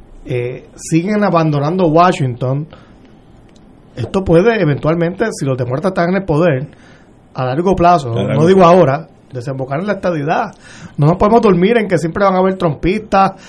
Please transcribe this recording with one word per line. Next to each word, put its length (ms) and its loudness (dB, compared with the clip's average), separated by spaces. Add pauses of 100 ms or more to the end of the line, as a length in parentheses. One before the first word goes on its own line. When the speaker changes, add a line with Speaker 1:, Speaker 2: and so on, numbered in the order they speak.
(240)
Speaker 1:
eh, 520 -8
siguen 480 -2
abandonando 640 0
Washington, 800 0 (1300)
esto 260 -4
puede 400 2
eventualmente, 680 -2
si 120 -8
los 140 -2
demócratas 320 -4
están 200 -2
en 80 0
el 60 -6
poder, 440 0 (680)
a 100 -6
largo 300 0
plazo, 380 2
Speaker 2:
A 100 -2
largo 180 -2
Speaker 1:
no 60 4
digo 140 4
Speaker 2:
plazo. 120 8
Speaker 1:
ahora, 360 2 (240)
desembocar 480 -8
en 60 -8
la 80 -2
estadidad. 580 -4 (440)
No 100 2
nos 100 4
podemos 260 4
dormir 360 2
en 100 -2
que 100 0
siempre 260 -2
van 100 2
a 40 0
haber 180 0
trompistas 760 0 (160)